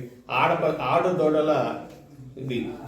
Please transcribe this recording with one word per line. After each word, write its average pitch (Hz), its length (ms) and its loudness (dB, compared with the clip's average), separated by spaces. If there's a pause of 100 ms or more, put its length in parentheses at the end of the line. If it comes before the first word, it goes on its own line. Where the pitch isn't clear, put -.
(320)
ఆడప-, 156 480 2
ఆడదూడల 156 1000 2 (580)
ఇది 123 320 -4 (180)